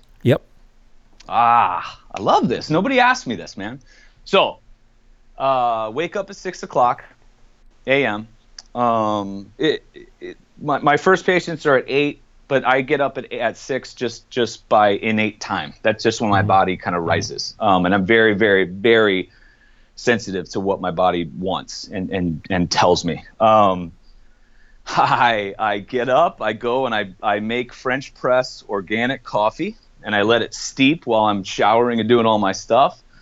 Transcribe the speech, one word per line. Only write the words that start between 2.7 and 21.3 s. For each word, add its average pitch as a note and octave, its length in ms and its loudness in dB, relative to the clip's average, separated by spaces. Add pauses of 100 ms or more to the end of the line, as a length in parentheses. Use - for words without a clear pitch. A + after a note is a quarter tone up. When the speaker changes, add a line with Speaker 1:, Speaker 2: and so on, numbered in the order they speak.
Speaker 2:
Nobody A#3+ 300 0
asked B3 260 2
me A#2+ 80 -4
this, D#2+ 220 -12
man. A2 240 -10 (440)
So, E3 340 0 (800)
uh, A#2+ 540 0
wake E3+ 240 -6
up G3 140 -8
at G3 60 -18
six - 260 -12
o'clock B2+ 420 0 (840)
A C3 200 2
M. G#2+ 220 -6 (460)
Um, G#2+ 840 -2
it, C#3 260 -2 (360)
it, F2+ 160 -14 (240)
my, C#3+ 180 -2
my C#3+ 180 2
first F3+ 300 2
patients E3+ 400 -2
are C#3 120 6
at A2+ 100 -2
eight, C#3+ 320 -2 (280)
but C3+ 160 0
I C3 180 2
get C#3+ 180 -2
up C3+ 180 -2
at, A2+ 140 -12
at A#2 240 -4
six - 380 -8
just, - 360 -8
just - 380 -4
by G#2+ 220 6
innate G#2+ 500 -2
time. D#2+ 420 -6
That's A2 220 -2
just A2+ 160 0
when A2 100 -2
my G2 100 2
Speaker 1:
Mm-hmm. G2 80 0
Speaker 2:
body F#2 280 2
kinda F2 220 -6
Speaker 1:
Mm-hmm. E2 100 -4
Speaker 2:
rises. - 500 -4
Um, F#2 280 2
and F#2+ 80 2
I'm F#2+ 120 2
very, A2+ 280 4
very, G2 300 2
very G2 640 2 (680)
sensitive G2 540 -2
to G2+ 100 -6
what F#2+ 200 -2
my F2+ 100 -4
body F2+ 340 0 (140)